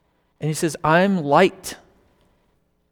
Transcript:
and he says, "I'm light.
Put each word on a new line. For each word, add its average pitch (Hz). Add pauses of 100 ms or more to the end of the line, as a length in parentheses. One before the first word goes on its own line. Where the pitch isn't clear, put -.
(400)
and 147
he 156
says, 156
"I'm 175
light. 151 (1160)